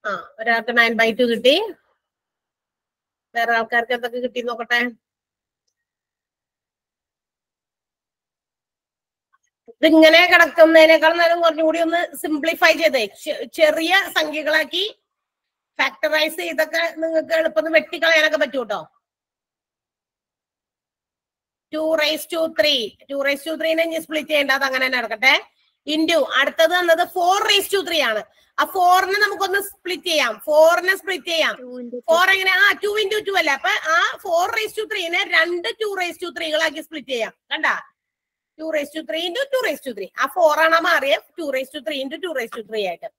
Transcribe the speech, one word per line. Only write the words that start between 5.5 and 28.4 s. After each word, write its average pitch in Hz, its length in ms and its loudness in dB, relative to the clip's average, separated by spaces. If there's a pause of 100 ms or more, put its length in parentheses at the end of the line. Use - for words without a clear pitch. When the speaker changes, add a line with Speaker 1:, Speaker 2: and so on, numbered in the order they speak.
Speaker 1:
ഇതിങ്ങനെ 320 580 6
കിടക്കുന്നതിനേക്കാൾ 320 880 6
നേരം 339 280 2
കുറച്ചും 320 240 2
കൂടി 320 140 0
ഒന്ന് 339 220 0 (140)
simplify 320 580 0
ചെയ്തേ, 285 300 0 (160)
ചെ-, 247 340 -8
ചെറിയ 320 400 2 (200)
സംഖ്യകളാക്കി 311 680 -2 (960)
factorize 302 580 -2
ചെയ്തൊക്കെ 330 460 -4 (140)
നിങ്ങൾക്ക് 320 360 -2
എളുപ്പം 320 380 -2
വെട്ടിക്കളയാനൊക്കെ 311 680 0
പറ്റൂ 277 260 -4
ട്ടോ. 202 180 -8 (3000)
Two 311 220 -2
raise 302 300 -2
to 339 140 -6 (120)
three, 302 300 0 (260)
two 277 160 -6
raise 277 200 -2
to 320 120 -6
three-നെ 320 280 -2
ഇനി 330 160 -4
സ്പ്ലിറ്റ് 302 300 -6
ചെയ്യണ്ട, 285 220 0
അത് 269 120 0
അങ്ങനെ 262 220 -2
തന്നെ 262 120 -2
കിടക്കട്ടെ. 226 360 0 (540)
Into 320 300 0 (220)
അടുത്തത് 320 400 2
വന്നത് 339 240 2 (120)
four 359 220 2 (120)
raise 403 240 0
to 392 140 0
three 339 220 -2
ആണ്. 214 120 -2 (360)